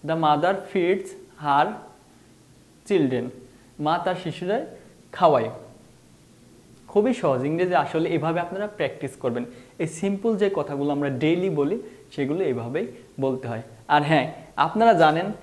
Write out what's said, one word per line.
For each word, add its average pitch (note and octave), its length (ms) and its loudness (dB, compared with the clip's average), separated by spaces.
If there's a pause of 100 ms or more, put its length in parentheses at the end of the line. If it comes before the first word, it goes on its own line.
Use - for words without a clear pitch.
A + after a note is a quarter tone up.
the D#3+ 100 -2
mother D#3 380 2 (200)
feeds F#3 340 0 (380)
her D3 260 2 (1160)
children, C3 400 2 (500)
মা D#3 240 0
তার F#3 200 0
শিশুদের G3 540 -6 (340)
খাওয়ায়। C3 380 4 (1400)
খুবই A3+ 260 2
সহজ, C#3 320 0
ইংরেজি F3 300 0
আসলে D#3+ 340 0
এভাবে D#3+ 300 0
আপনারা F#3+ 280 -6
practice C#3+ 480 -6
করবেন। A#3 300 -4 (340)
এই E3 80 -2
simple G3 500 -2
যে G3+ 160 2
কথাগুলো C#3+ 360 -2
আমরা C#3+ 200 0
daily E3 400 0
বলি, D3+ 320 0 (300)
সেগুলো D3+ 320 -2
এভাবেই C3 440 -4 (320)
বলতে C3+ 280 -2
হয়। A2+ 140 -6 (260)
আর D3 140 4
হ্যাঁ, D3+ 320 2 (220)
আপনারা G#3+ 380 4
জানেন E3 320 4 (180)